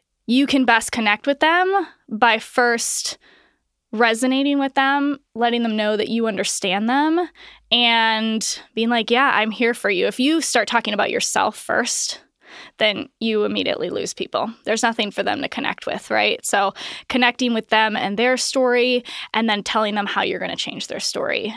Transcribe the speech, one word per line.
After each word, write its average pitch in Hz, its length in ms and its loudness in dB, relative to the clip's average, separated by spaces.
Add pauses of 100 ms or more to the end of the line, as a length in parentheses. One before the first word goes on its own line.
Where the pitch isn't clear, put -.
(260)
you 254 200 4
can 269 180 2
best 226 260 2
connect 214 360 0
with 285 140 0
them 359 460 2 (220)
by 220 300 4
first - 800 -2 (760)
resonating 254 640 2
with 269 160 -2
them, 277 440 2 (160)
letting 233 280 0
them 220 140 0
know 214 200 0
that 208 120 -2
you 226 180 0
understand 202 640 -2
them, 311 400 2 (420)
and 226 920 2 (140)
being 226 140 0
like, 233 220 0
"Yeah, 254 240 4
I'm 220 160 2
here 240 240 0
for - 160 -2
you." 190 160 0
If 208 120 -2
you 302 220 2
start 233 280 0
talking 220 260 -2
about 202 160 0
yourself 202 460 0
first, - 640 -4 (580)
then 214 300 0 (120)
you 214 240 0
immediately 202 460 -2
lose - 240 -6
people. - 340 -4 (160)
There's 220 180 -2
nothing 226 280 0
for 202 120 -4
them 208 200 -2
to - 60 -4
connect - 380 -6
with, - 240 -8
right? 214 340 0
So 202 280 0 (360)
connecting 247 460 0
with 220 140 -4
them 220 280 2
and 196 220 -4
their 247 180 2
story, 247 680 2 (280)
and 226 160 0
then 208 140 0
telling 214 320 0
them 202 120 -2
how 202 160 -2
you're 180 180 -2
gonna 180 160 -6
change - 320 -8
their - 120 -8
story. - 560 -4